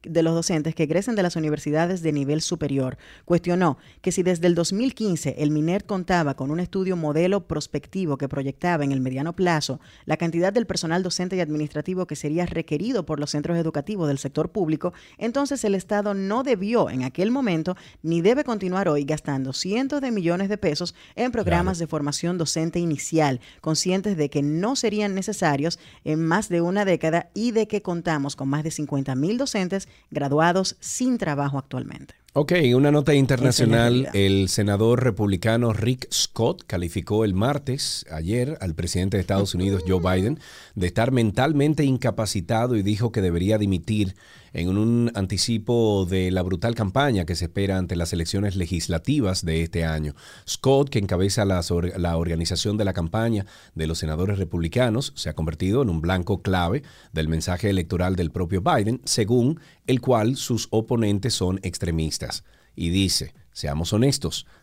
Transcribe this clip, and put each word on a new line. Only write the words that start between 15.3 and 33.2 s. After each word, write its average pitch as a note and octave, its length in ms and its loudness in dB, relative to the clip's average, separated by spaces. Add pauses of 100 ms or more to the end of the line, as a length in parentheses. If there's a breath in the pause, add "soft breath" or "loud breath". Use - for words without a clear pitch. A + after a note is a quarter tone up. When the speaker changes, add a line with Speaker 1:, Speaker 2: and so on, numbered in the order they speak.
Speaker 1:
el G3+ 120 2
Estado G3+ 380 -2
no G3 300 -2
debió G#3+ 460 2
en B2+ 140 -4
aquel F3+ 280 0
momento F3+ 440 0 (280 loud breath)
ni E3 180 0
debe B3 220 4
continuar F#3+ 440 -2
hoy D3 160 2
gastando C#3 500 -2
cientos C4 480 -2
de C4 100 -2
millones F#3+ 380 0
de G#3 80 -2
pesos E3+ 360 -2 (220 loud breath)
en B3 160 -2
programas F3+ 460 0
Speaker 2:
Claro. E3 80 -4
Speaker 1:
de - 20 -4
formación D#3 500 -2
docente E3 420 -2
inicial, D3+ 600 0 (220 loud breath)
conscientes F#3 560 0
de D3 120 0
que D3 140 -2
no F3 320 0
serían G#3 400 -2
necesarios E3+ 640 0 (240 loud breath)
en D#3 220 0
más F#3 240 0
de E3+ 120 2
una F#3+ 240 0
década D#3+ 280 2 (180)
y A#3 180 -2
de G#3+ 160 2
que G#3 140 -2
contamos D#3+ 540 -2
con C3+ 140 -4
más D3 140 0
de D#3 80 -4
cincuenta C#3 440 -4
mil F3 220 0
docentes G3 500 -2 (240 soft breath)
graduados D#3+ 680 2
sin B3+ 380 -2
trabajo C#3+ 400 -2
actualmente. - 580 -10 (220)
Speaker 3:
Ok, D3 140 4 (240)
una C#3+ 160 6
nota D3 220 4
Speaker 1:
Esa - 0 -
es - 20 8
la C#3 40 8
Speaker 3:
internacional. A#2+ 720 4